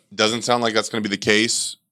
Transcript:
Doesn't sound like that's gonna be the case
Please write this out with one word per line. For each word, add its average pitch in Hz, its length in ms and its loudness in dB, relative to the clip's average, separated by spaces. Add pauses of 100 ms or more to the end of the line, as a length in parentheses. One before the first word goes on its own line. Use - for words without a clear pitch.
(140)
Doesn't 110 280 0
sound 120 200 0
like 113 100 0
that's 110 160 0
gonna 113 140 -4
be 104 80 -4
the 101 80 0
case 110 580 0 (160)